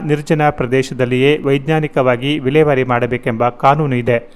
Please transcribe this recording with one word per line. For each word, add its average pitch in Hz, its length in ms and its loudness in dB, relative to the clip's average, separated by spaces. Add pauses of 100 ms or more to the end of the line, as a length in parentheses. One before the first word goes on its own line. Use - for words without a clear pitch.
ನಿರ್ಜನ 151 440 0
ಪ್ರದೇಶದಲ್ಲಿಯೇ 131 880 0
ವೈಜ್ಞಾನಿಕವಾಗಿ 139 1000 0
ವಿಲೇವಾರಿ 139 460 2
ಮಾಡಬೇಕೆಂಬ 120 640 -2
ಕಾನೂನು 143 480 0
ಇದೆ. 120 400 -2